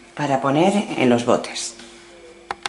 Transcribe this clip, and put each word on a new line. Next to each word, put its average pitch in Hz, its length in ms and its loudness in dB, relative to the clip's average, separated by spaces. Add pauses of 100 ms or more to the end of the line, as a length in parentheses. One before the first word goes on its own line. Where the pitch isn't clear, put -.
(140)
para 139 280 -2
poner 156 320 2 (240)
en 131 100 4
los 120 160 2
botes. - 500 -2 (960)